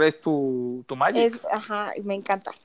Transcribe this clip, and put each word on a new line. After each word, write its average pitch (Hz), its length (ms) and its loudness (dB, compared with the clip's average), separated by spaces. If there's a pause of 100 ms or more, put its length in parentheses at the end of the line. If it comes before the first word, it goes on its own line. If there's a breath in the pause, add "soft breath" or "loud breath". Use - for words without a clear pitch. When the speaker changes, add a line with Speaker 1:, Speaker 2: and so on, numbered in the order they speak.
Speaker 1:
es 156 180 4
tu, 127 640 0
tu 135 80 -6
Magic. 156 260 2
Speaker 2:
Es, 233 180 2 (120)
ajá, 208 420 -4 (100)
me 202 120 -4
encanta. 196 360 -4 (140)